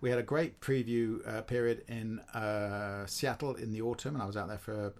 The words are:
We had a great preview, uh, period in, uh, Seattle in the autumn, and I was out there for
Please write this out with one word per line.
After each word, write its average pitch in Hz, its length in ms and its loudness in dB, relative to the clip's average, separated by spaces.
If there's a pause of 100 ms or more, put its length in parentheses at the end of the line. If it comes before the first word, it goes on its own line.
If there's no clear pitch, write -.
We 127 80 2
had 120 100 4
a 117 40 2
great 156 380 0
preview, 117 640 2
uh, 110 160 -2
period 117 440 2
in, 113 320 -4 (140)
uh, 104 720 0
Seattle 131 500 -2
in 113 160 -4
the 110 100 0
autumn, 120 340 -2
and 127 80 -2
I - 20 -2
was 101 100 -2
out 98 120 -2
there 104 100 -4
for 104 420 -4